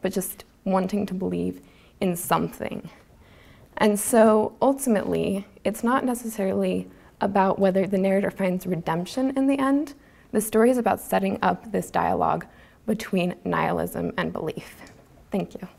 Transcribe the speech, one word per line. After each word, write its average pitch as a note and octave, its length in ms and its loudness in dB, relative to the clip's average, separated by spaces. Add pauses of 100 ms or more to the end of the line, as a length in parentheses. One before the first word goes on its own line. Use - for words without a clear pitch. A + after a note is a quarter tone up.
but F#3+ 120 -2
just - 320 -6 (180)
wanting F#3+ 440 0
to F#3 60 -6
believe F3+ 460 -4 (400)
in F3+ 160 0
something. - 720 -4 (840)
And G#3 240 2
so G#3+ 640 6
ultimately, G3 840 0 (200)
it's G#3 180 -4
not B3 220 2
necessarily G3 840 -2 (320)
about G3 400 2
whether G3 260 4
the G3 120 0
narrator F#3+ 340 2
finds F3+ 340 -2
redemption F3+ 680 -2
in C4+ 120 2
the C#4 120 2
end. C#4 340 0 (380)
The G#3+ 80 2
story A3 300 4
is B3+ 80 2
about A3 240 0
setting G3 400 0
up F#3 320 -2
this F3+ 180 -4
dialogue E3 540 0 (400)
between F#3 580 -2
nihilism E3+ 720 -2
and E3+ 160 -4
belief. - 460 -8 (540)
Thank F3+ 240 -4
you. F#3 120 -14 (120)